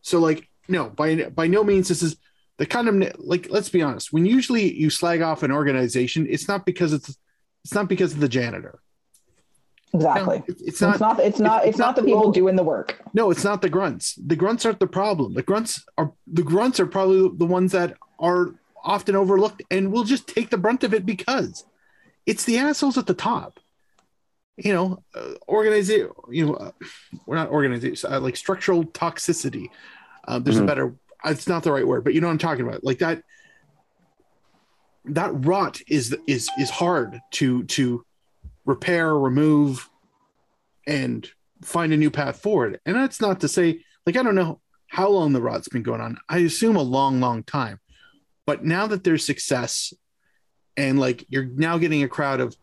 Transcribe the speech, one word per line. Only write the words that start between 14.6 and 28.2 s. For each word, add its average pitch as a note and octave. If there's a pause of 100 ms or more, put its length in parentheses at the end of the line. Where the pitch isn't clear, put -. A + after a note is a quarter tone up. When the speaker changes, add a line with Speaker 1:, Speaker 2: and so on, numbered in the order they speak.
Speaker 1:
are, A3+
the F3
grunts G3+
are F#3
probably F#3+
the E3
ones F3+
that F3 (220)
are F3 (300)
often G3
overlooked G3 (100)
and F#3+
will A#3
just A#3+
take A3+
the A#3
brunt A3
of G#3+
it G3+
because G#3 (600)
it's G#3+
the A#3
assholes C#4
at B3
the F3+
top. - (1000)
You -
know, F#3 (120)
uh, A#1+ (160)
organiza-, G#3+ (180)
you D3+
know, D3
uh, G2+ (540)
we're C3+
not D#3+
organization, C3+
uh, C3+
like, C3